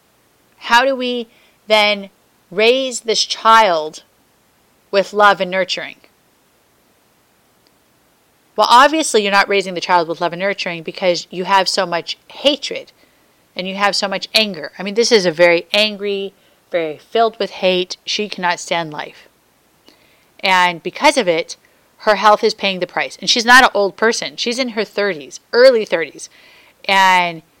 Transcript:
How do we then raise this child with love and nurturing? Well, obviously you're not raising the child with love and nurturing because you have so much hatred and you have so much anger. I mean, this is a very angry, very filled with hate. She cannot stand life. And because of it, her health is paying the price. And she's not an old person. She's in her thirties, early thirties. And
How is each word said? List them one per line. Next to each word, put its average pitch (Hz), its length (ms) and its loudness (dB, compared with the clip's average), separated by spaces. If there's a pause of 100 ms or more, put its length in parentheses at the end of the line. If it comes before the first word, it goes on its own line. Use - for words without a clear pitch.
(580)
How 240 280 2
do 269 100 0
we 247 320 -6 (400)
then 208 420 0 (420)
raise 240 500 0
this 220 240 -2
child 185 800 2 (880)
with 196 220 -2
love 202 280 4
and 180 80 -4
nurturing? 180 480 -6 (2500)
Well, 214 140 2
obviously 277 540 4
you're 202 100 -2
not 202 160 2
raising 190 240 -2
the 170 80 -8
child 175 260 0
with 165 140 -8
love 170 100 -2
and 170 80 -10
nurturing 185 440 -6
because 175 460 -4
you 180 140 -8
have 190 240 0
so 196 180 -2
much 170 320 -6 (120)
hatred - 640 -4 (600)
and 185 140 -8
you 190 80 -8
have 196 220 0
so 202 100 -2
much 190 260 -8
anger. 202 460 -4
I 185 40 -10
mean, 202 100 -8
this 226 180 0
is 202 140 4
a 175 60 2
very 170 420 4
angry, 202 600 -2 (380)
very 160 260 -4
filled 226 400 -2
with 196 120 -4
hate. 185 560 -2
She 214 240 -6
cannot 175 320 -4
stand 170 300 -6
life. - 360 -14 (1120)
And 180 420 2
because 277 360 0
of 214 100 0
it, 160 300 -2 (420)
her 214 160 2
health 208 300 4
is 214 80 0
paying 190 260 -4
the 175 80 -4
price. 143 320 -6
And 190 100 -4
she's 240 140 0
not 247 220 6
an 214 80 0
old 196 240 -2
person. 175 400 -2
She's 240 220 -4
in 254 100 -6
her 208 160 -4
thirties, 170 560 -6 (100)
early 240 320 6
thirties. - 460 -6 (560)
And 185 560 2 (180)